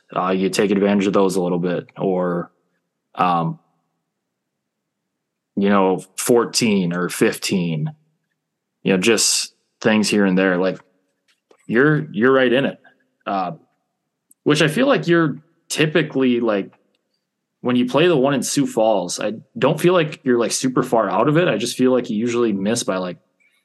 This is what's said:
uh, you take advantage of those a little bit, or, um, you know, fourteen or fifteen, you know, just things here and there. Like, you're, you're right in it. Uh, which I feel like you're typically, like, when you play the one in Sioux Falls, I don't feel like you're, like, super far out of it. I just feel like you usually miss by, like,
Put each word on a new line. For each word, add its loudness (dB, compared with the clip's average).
uh, -2
you 0
take 0
advantage 2
of -2
those 2
a -2
little -2
bit, -4
or, -4
um, -2
you 0
know, 2
fourteen 0
or -4
fifteen, -2
you 0
know, 2
just 0
things 2
here 2
and 2
there. 2
Like, -2
you're, 2
you're 2
right 4
in 2
it. -6
Uh, -4
which 2
I 4
feel 0
like 0
you're 2
typically, 0
like, -2
when -2
you 2
play 2
the 4
one 2
in -2
Sioux -2
Falls, 0
I -4
don't 0
feel 4
like -2
you're, 2
like, -2
super -2
far 0
out 0
of 2
it. 2
I 0
just -6
feel 2
like 0
you -4
usually -2
miss -2
by, -4
like, -8